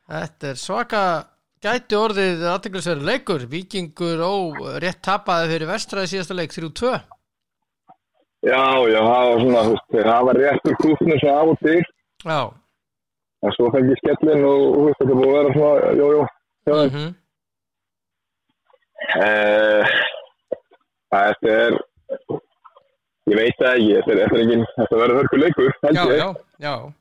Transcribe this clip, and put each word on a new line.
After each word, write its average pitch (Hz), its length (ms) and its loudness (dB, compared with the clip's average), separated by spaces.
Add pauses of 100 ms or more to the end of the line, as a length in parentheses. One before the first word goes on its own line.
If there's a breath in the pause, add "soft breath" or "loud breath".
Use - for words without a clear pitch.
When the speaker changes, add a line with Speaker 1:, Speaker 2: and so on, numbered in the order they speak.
Speaker 1:
Þetta 156 480 -12
er 131 100 -10
svaka, 226 420 -4 (600)
gæti 226 340 -4
orðið 190 480 -2
athyglisverður 175 600 -6
leikur. 190 380 -4
Víkingur 170 760 -8
Ó 180 120 -2 (420)
rétt 165 260 -6
tapaði 185 480 -2
fyrir 160 200 -4
Vestra 196 360 -6
í 175 60 -10
síðasta 190 260 -8
leik, 170 160 -8
þrjú 160 180 -10
tvö. 240 220 -4 (1500)
Speaker 2:
Já, 127 180 2 (200)
já, 110 180 2
það 123 300 2
var 120 100 2
svona, 120 240 2
þú 110 80 0
veist, 104 160 -4
þeir 110 220 0
hafa 123 240 2
rétt 139 340 0
úr 147 100 0
kútnum 156 420 0
svona 143 180 2
af 160 160 2
og - 80 -4
til. 160 180 2 (400)
Speaker 1:
Já. 160 220 -4 (1000)
Speaker 2:
En 104 80 -2
svo 120 200 0
fengi 131 240 2
skellinn 147 480 0
og, 139 160 4
og, 135 140 2
þú 143 100 2
veist, 147 160 2
þetta 135 140 2
er 127 60 2
búið 131 100 2
að 139 80 2
vera 143 160 2
svona, 147 420 2
jú, 143 100 4
jú, 147 200 2 (420)
hjá 147 60 2
þeim. 147 180 2
Speaker 1:
Mhm. 147 160 -6 (2000)
Speaker 2:
Eh, 107 840 2 (1160 loud breath)
þetta 107 420 2
er, 113 220 2 (1500)
ég 104 120 2
veit 120 180 0
það 127 140 2
ekki, 117 180 2
þetta 104 240 2
er, 98 60 2
þetta 104 180 2
er 117 60 2
engin, 117 280 2
þetta 113 300 -2
verður 120 180 2
hörku 135 220 0
leikur, 156 360 2
held 156 220 0
Speaker 1:
Já, 180 40 0
Speaker 2:
ég. 147 180 2
Speaker 1:
já, 180 80 -4 (280)
já. 143 180 -8 (260)